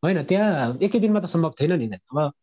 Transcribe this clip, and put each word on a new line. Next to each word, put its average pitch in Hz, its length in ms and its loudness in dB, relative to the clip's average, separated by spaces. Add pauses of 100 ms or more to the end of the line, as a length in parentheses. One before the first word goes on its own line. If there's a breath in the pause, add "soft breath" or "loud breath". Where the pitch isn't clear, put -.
होइन, 170 180 0
त्यहाँ 151 600 0
एकै 202 160 0
दिनमा 214 220 2
त 180 60 -8
सम्भव 165 320 0
छैन 156 140 2
नि। 139 140 0
अब 135 460 -4 (100)